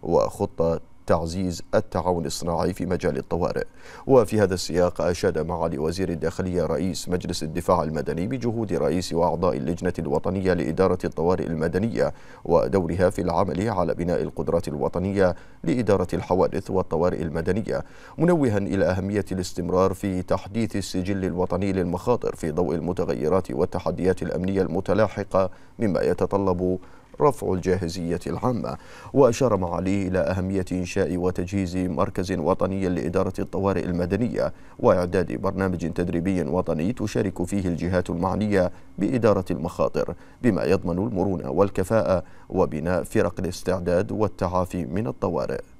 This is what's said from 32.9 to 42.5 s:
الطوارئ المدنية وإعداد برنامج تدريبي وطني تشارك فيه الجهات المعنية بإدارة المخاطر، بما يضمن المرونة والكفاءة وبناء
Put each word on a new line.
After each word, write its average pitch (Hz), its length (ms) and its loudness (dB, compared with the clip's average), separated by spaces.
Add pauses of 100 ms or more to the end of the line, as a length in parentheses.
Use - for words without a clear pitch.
الطوارئ 95 460 -2
المدنية 87 680 0 (260)
وإعداد 90 640 2
برنامج 92 520 0
تدريبي 87 480 0
وطني 82 520 0
تشارك 107 500 -2
فيه 92 240 -2
الجهات 90 420 0
المعنية 90 600 2 (260)
بإدارة 107 540 2
المخاطر، 78 640 -2 (260)
بما 95 220 4
يضمن 90 440 0
المرونة 92 420 -2
والكفاءة 95 760 2 (260)
وبناء 82 540 0